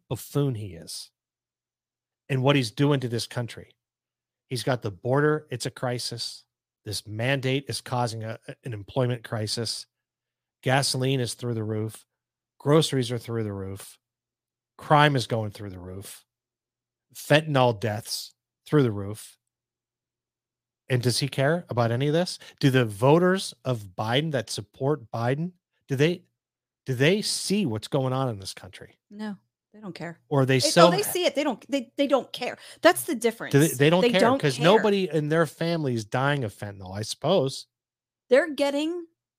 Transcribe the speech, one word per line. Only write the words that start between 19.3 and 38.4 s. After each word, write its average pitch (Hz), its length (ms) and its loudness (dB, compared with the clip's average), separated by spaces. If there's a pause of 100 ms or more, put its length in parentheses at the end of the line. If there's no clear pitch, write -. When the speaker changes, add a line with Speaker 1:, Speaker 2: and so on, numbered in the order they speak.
Speaker 1:
And 127 140 0
does 120 160 2
he 143 100 -2
care 156 420 0
about 117 200 2
any 127 180 0
of 147 40 0
this? 175 260 -2 (220)
Do 143 100 6
the 127 140 4
voters 156 680 2 (100)
of 113 240 -4 (100)
Biden 127 340 -2
that 120 180 -4
support 135 600 -4
Biden, 139 420 -4 (360)
do 135 80 -2
they, 170 260 2 (640)
do 131 100 -4
they 165 280 2
see 202 420 -2
what's 110 240 -4
going 131 240 0
on 131 160 -2
in 107 100 -6
this 98 140 -12
country? - 460 -20 (120)
Speaker 2:
No, 208 240 -10 (380)
they 208 80 -20
don't 170 140 -14
care. 170 340 -14
Speaker 1:
Or 139 140 4
are 131 40 4
they 131 120 4
Speaker 2:
They, 190 100 2
Speaker 1:
so 175 200 8
Speaker 2:
oh, - 20 6
they 381 120 2
see 359 220 -2
it. 311 100 0
They 285 80 -2
don't, 277 280 -4
they, 262 260 -2
they 285 100 2
don't 247 260 0
care. - 260 -8 (240)
That's 349 220 4
the 330 100 -4
difference. 220 380 -2
Speaker 1:
Do 139 80 6
they, 160 80 6
they 147 220 4
don't 180 120 4
Speaker 2:
They 247 80 4
Speaker 1:
care? 190 100 2
Speaker 2:
don't 247 180 4
Speaker 1:
'Cause 135 200 0
Speaker 2:
care. 143 60 -2
Speaker 1:
nobody 202 460 4
in 151 180 -2
their 160 180 4
family 160 480 -2
is 110 100 -4
dying 135 400 0
of 101 100 -8
fentanyl, 98 400 -12
I 104 80 -6
suppose. 135 640 -2 (640)
Speaker 2:
They're 302 260 4